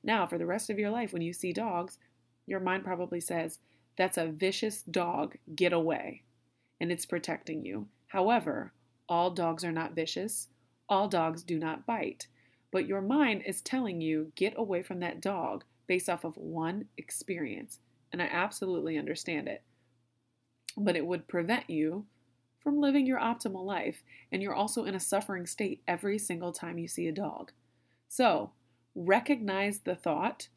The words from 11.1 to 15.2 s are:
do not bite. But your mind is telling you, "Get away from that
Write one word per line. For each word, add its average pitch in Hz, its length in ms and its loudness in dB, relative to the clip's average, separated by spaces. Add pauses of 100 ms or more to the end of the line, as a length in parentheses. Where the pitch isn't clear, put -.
do 160 160 -2
not 160 280 -4
bite. 214 400 -4 (460)
But 190 140 2
your 196 160 0
mind 233 440 4
is 190 140 0
telling 220 400 -2
you, 156 360 0
"Get 202 200 2
away 196 260 0
from 180 180 -6
that 175 200 -2